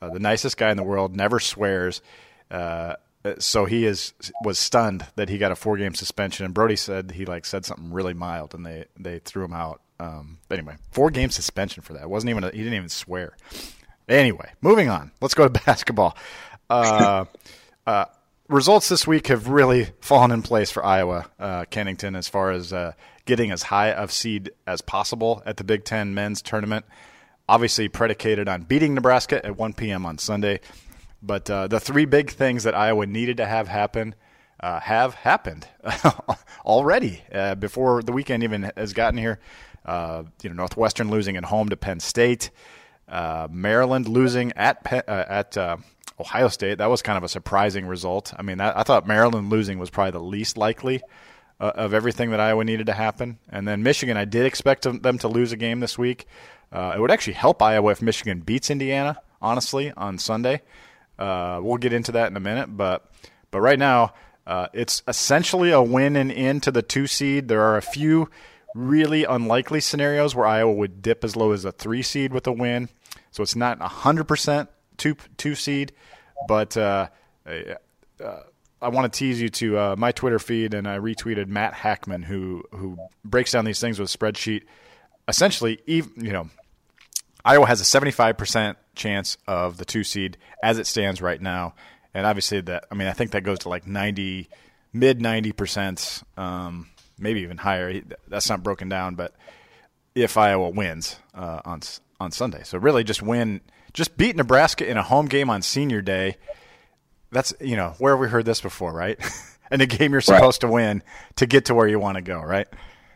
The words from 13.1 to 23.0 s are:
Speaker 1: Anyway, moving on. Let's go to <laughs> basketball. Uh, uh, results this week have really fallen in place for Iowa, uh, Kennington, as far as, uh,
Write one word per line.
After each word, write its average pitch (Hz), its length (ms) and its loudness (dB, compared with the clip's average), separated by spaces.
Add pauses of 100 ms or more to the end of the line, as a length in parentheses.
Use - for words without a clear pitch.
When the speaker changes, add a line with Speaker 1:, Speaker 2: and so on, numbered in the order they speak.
Speaker 1:
Anyway, 123 440 4 (100)
moving 185 260 6
on. 82 220 -2 (100)
Let's 135 140 0
go 147 120 8
to 120 140 4
<laughs> - 60 -10
basketball. 107 500 2 (540)
Uh, 107 540 4 (640)
uh, 104 180 2 (440)
results 147 420 6
this 170 160 2
week 156 220 4
have 117 200 2
really 127 400 6 (120)
fallen 123 300 6
in 113 120 0
place 110 280 0
for - 140 -4
Iowa, 90 420 2 (140)
uh, 92 300 -6
Kennington, 98 440 -6
as 92 140 -8
far 95 220 0
as, 90 240 -4
uh, 87 180 -6 (320)